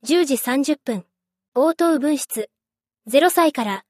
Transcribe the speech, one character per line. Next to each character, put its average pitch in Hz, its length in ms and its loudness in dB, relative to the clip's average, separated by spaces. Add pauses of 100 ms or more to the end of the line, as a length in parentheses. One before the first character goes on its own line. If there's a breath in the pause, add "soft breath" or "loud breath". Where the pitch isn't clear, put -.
十 330 220 2
時 269 120 -2
三 269 280 -2
十 302 120 -2
分。 214 300 -8 (480)
応 311 200 2
答 330 260 0
分 294 180 -2
室。 - 320 -10 (560)
ゼ 247 140 4
ロ 349 100 4
歳 330 220 2
か 240 120 -4
ら 196 260 -6